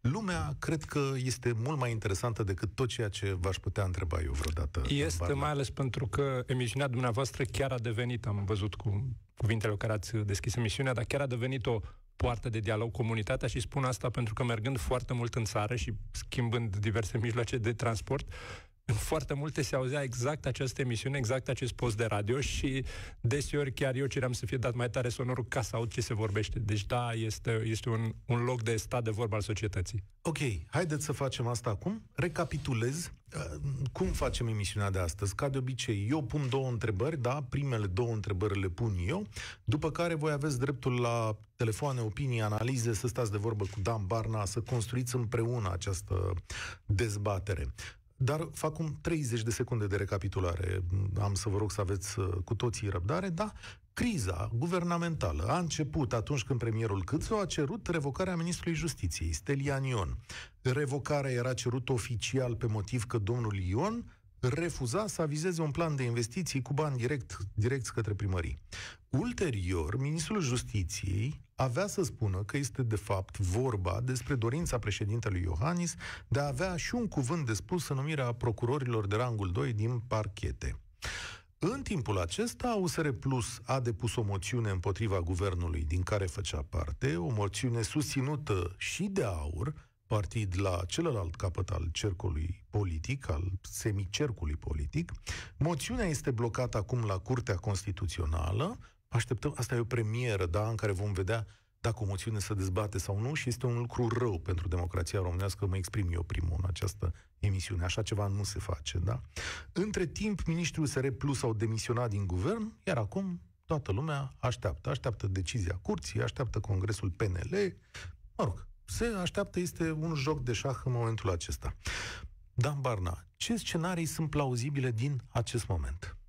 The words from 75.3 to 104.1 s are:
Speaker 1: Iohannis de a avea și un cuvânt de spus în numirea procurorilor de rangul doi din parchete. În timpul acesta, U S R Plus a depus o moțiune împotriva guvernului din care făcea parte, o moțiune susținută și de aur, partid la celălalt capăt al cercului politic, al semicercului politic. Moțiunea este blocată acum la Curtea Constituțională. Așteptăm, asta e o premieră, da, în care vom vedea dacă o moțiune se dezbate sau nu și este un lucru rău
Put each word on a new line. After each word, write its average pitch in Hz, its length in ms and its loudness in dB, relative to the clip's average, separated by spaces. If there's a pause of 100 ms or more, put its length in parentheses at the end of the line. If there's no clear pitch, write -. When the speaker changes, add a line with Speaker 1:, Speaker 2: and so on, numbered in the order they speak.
Speaker 1:
Iohannis 156 520 0 (340)
de 127 120 4
a 143 60 2
avea 165 300 0
și - 180 -2
un 233 140 2
cuvânt 143 380 0
de 113 60 2
spus 151 360 0
în 143 80 0
numirea 135 360 0
procurorilor 120 760 2
de 98 100 2
rangul 110 360 2
doi 135 200 2
din 113 260 2
parchete. 104 800 -2 (800)
În 247 240 0
timpul 113 360 0
acesta, 226 640 0
U 185 60 2
S 160 100 0
R 156 120 2
Plus 131 560 0
a 131 160 0
depus 117 360 0
o 120 60 2
moțiune 101 480 0
împotriva 95 500 0
guvernului 85 640 0
din 85 180 2
care 98 240 2
făcea - 420 -4
parte, 131 480 0
o 170 140 0
moțiune 117 520 0
susținută 131 960 0
și - 260 -4
de 196 220 2
aur, 82 680 -4 (160)
partid 98 540 0
la 90 260 2
celălalt 104 480 0
capăt 92 360 -2
al 82 220 0
cercului 85 800 -2
politic, 101 600 0
al 92 300 0
semicercului 98 960 -2
politic. 76 560 -2 (440)
Moțiunea 175 480 2
este 151 260 0
blocată 120 460 0
acum 113 280 0
la 95 140 0
Curtea 120 360 0
Constituțională. 90 1200 0 (300)
Așteptăm, 123 480 0
asta 123 180 -2
e 120 40 2
o 117 60 2
premieră, 110 600 0
da, 104 220 2
în 113 80 0
care 107 160 2
vom 101 200 0
vedea 98 340 0 (340)
dacă 113 220 0
o 104 40 0
moțiune 98 320 -2
se 98 160 -2
dezbate 98 440 0
sau 98 220 0
nu 135 140 0
și 147 140 -2
este 120 180 0
un 120 120 2
lucru 120 300 0
rău 113 300 2